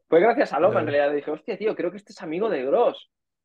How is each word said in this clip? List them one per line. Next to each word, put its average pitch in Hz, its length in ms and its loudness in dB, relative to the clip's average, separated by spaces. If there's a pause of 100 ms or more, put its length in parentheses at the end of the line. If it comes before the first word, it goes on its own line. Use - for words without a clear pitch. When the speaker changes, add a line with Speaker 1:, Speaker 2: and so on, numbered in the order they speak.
Speaker 1:
Fue 165 120 4
gracias 233 320 2
a 143 80 -2
Loma, 190 200 2
en 156 60 -2
Speaker 2:
Ya. - 20 -4
Speaker 1:
realidad. 143 260 2
Dije, 147 160 -6
"Hostia, 170 280 -8
tío, 202 160 -2
creo 170 160 -4
que 190 80 -12
este - 140 -20
es - 100 -20
amigo 180 260 -4
de 143 160 -4
Gross". 185 460 0 (340)